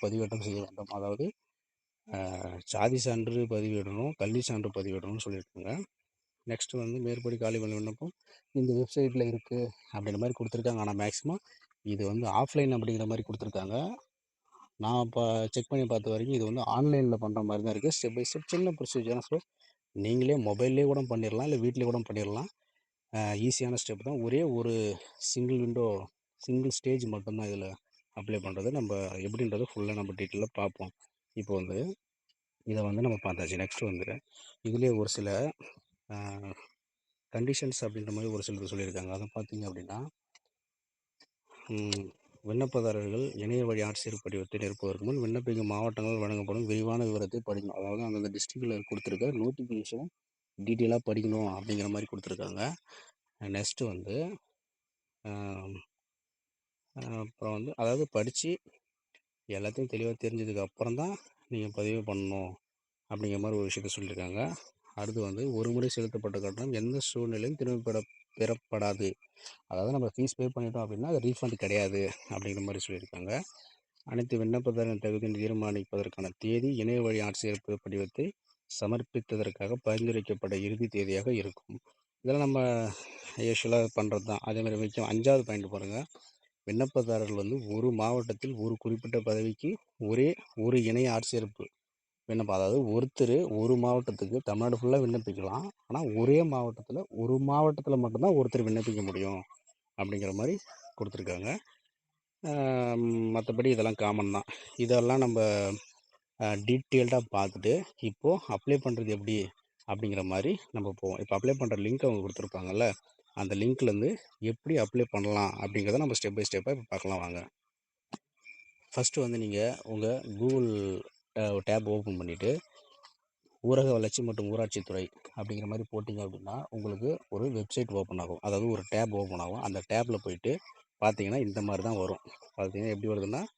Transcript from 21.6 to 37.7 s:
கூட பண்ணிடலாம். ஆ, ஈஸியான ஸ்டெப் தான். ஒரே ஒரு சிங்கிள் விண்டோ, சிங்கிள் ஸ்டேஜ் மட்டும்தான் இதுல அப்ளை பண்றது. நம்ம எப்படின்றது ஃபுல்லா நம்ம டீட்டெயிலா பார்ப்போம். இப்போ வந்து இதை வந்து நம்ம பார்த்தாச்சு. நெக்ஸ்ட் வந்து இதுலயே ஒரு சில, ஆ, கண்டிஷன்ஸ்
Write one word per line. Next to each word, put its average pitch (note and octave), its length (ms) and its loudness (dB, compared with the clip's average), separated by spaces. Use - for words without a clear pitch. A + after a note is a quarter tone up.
கூட A#2+ 180 2
பண்ணிடலாம். G#2 340 -2
ஆ, G#2+ 180 0
ஈஸியான A#2+ 420 2
ஸ்டெப் G#2+ 280 -4
தான். C3+ 180 -2
ஒரே A#2+ 220 2
ஒரு A2+ 540 2
சிங்கிள் B2+ 400 0
விண்டோ, A#2 500 0
சிங்கிள் B2+ 340 0
ஸ்டேஜ் C3 360 0
மட்டும்தான் G#2+ 400 -4
இதுல G2 280 -6
அப்ளை G#2 180 -2
பண்றது. G2 320 -2
நம்ம A#2 260 -2
எப்படின்றது G2+ 680 -2
ஃபுல்லா G#2 200 -2
நம்ம G2+ 180 -4
டீட்டெயிலா G2 400 -4
பார்ப்போம். F#2+ 380 -4
இப்போ G2+ 220 -4
வந்து F#2+ 420 -4
இதை G#2+ 180 -2
வந்து G2+ 200 0
நம்ம A#2+ 200 2
பார்த்தாச்சு. F2+ 440 -4
நெக்ஸ்ட் - 140 -10
வந்து F#2+ 400 -4
இதுலயே A#2 300 4
ஒரு G#2 100 0
சில, G#2+ 440 -2
ஆ, G#2+ 60 -8
கண்டிஷன்ஸ் C3 440 -2